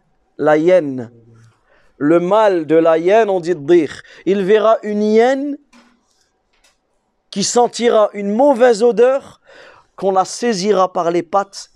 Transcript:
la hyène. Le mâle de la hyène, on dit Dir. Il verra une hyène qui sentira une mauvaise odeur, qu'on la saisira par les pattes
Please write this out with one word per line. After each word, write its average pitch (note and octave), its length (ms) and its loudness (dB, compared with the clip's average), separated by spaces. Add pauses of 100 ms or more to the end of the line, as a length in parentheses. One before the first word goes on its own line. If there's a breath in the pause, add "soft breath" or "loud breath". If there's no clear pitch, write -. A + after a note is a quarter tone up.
(380)
la D3+ 200 0
hyène. D3 540 0 (880 soft breath)
Le D#3+ 220 2
mâle F#3 460 0
de D#3 100 0
la E3 220 2
hyène, G3+ 320 2
on F#3+ 100 -2
dit E3+ 160 -4
Dir. D3+ 460 0 (240 loud breath)
Il G3 180 -2
verra G#3+ 380 2
une G#3 220 -4
hyène C4+ 540 0 (1700)
qui G3 140 -6
sentira A#3 720 0
une G3+ 180 -6
mauvaise A#3+ 500 2
odeur, A#3+ 600 0 (540 loud breath)
qu'on G3 160 -4
la F#3 140 0
saisira F#3+ 680 -2
par E3+ 200 -4
les E3+ 120 -2
pattes - 520 -6